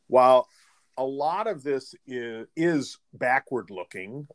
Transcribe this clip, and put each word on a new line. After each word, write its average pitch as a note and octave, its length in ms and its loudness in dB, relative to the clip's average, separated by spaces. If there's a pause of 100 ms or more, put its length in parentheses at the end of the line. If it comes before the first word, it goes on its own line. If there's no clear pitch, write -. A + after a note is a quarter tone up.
while B2+ 400 6 (500)
a C3 80 -4
lot D3+ 420 -4
of F3 160 -6
this C#3 320 -4 (120)
is, A#2 400 -10 (100)
is D#3+ 420 0 (160)
backward B2 560 -2
looking, G2+ 640 -14